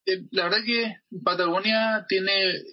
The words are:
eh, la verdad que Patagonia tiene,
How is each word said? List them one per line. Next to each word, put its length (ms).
eh, 260
la 140
verdad 180
que 340
Patagonia 840
tiene, 260